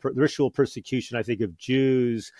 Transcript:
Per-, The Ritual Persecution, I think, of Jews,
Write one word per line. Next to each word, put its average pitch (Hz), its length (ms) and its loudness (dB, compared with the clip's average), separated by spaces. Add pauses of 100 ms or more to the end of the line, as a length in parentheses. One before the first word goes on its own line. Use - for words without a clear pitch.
Per-, 117 120 -4
The 123 80 -2
Ritual 143 300 2
Persecution, 123 640 -2
I 113 60 -2
think, 110 180 -4
of 92 160 -2
Jews, 127 840 0